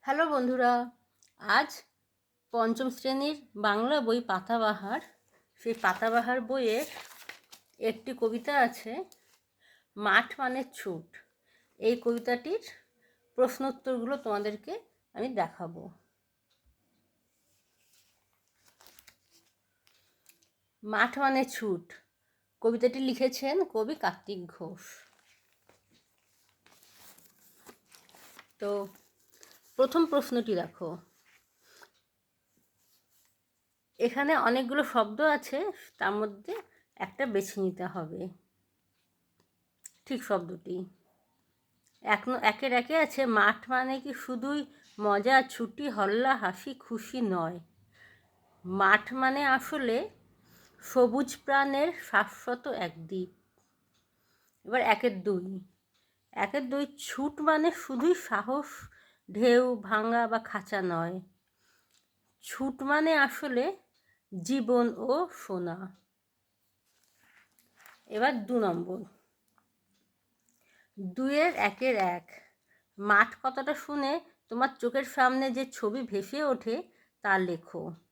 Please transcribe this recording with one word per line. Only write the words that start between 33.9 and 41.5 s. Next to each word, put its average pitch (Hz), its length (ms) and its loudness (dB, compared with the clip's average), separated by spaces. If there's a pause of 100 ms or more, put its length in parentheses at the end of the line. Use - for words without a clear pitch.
এখানে 277 380 2
অনেকগুলো 262 480 2
শব্দ 220 360 0
আছে, 294 500 0 (280)
তার 196 140 0
মধ্যে 214 500 -6 (340)
একটা 220 300 -6
বেছে 196 340 -2
নিতে 185 260 -2
হবে, 180 420 -8 (1800)
ঠিক 262 180 -4
শব্দটি। 180 600 -4 (1160)